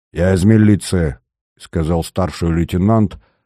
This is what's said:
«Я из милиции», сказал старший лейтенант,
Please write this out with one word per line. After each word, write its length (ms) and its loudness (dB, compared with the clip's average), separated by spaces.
«Я 220 0
из 100 0
милиции», 720 2
сказал 460 -4
старший 460 -4
лейтенант, 680 0